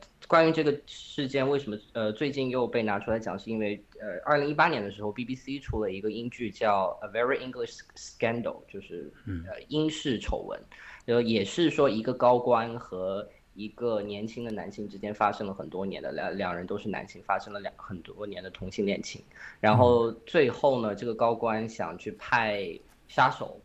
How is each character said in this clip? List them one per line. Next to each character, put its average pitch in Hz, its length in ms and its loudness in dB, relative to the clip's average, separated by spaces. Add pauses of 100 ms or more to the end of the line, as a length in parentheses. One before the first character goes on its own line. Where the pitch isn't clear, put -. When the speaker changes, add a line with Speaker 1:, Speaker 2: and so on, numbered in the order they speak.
(280)
Speaker 1:
关 165 200 8
于 160 40 6
这 156 120 2
个 143 220 2
事 - 420 -8
件 135 220 2
为 143 80 4
什 135 140 -4
么， 107 60 -6 (160)
呃， 110 180 0
最 139 180 -2
近 131 200 -2
又 123 180 2
被 117 160 2
拿 104 160 2
出 110 100 -4
来 113 80 2
讲， 98 220 -4
是 - 100 -10
因 113 80 -2
为， 104 240 0 (200)
呃， 98 240 -6
二 147 120 4
零 143 120 2
一 151 40 0
八 160 140 4
年 143 160 0
的 101 80 -6
时 101 100 -12
候 104 100 -4
，B 123 120 -6
B 131 120 -6
C 135 240 -10
出 113 220 -4
了 101 100 -2
一 95 100 -6
个 107 100 -2
英 117 180 -6
剧 117 220 -6
叫 98 500 2
《A 107 60 -8
Very 117 320 0
English 123 400 -8 (160)
Scandal》， - 720 -4
就 98 140 -14
是， 82 320 -12 (120)
Speaker 2:
嗯。 87 220 -6
Speaker 1:
呃， 92 220 -10
英 156 200 0
式 135 300 -2
丑 - 200 -4
闻。 - 200 -10 (460)
呃， 120 160 4
也 110 240 2
是 165 240 4
说 139 200 6
一 110 120 0
个 120 120 0
高 123 260 6
官 117 400 2
和 98 480 -6 (260)
一 104 160 -10
个 113 320 -2
年 104 240 -6
轻 117 180 -8
的 117 60 -6
男 98 220 -8
性 104 180 -10
之 101 80 -14
间 104 160 -6
发 104 180 2
生 107 140 -4
了 95 80 -4
很 78 160 -10
多 92 160 -6
年 82 160 -6
的， 69 100 -6
两， 85 260 -4
两 90 200 -2
人 90 80 -8
都 98 120 -4
是 104 120 -8
男 92 180 -6
性， - 160 -18
发 98 140 0
生 104 160 -10
了 101 60 -8
两， 98 180 -8
很 90 240 -12
多 101 240 -12
年 92 160 -10
的 92 80 -10
同 92 220 -10
性 104 140 0
恋 98 180 0
情。 - 180 -12 (380)
然 110 180 6
后 120 340 6 (140)
最 147 240 4
后 127 320 2
呢， 107 120 0
Speaker 2:
嗯。 98 40 -6
Speaker 1:
这 123 80 -8
个 117 80 -2
高 117 220 2
官 113 340 -2
想 87 280 -6
去 104 160 -10
派 107 540 0 (400)
杀 131 220 4
手 - 360 -8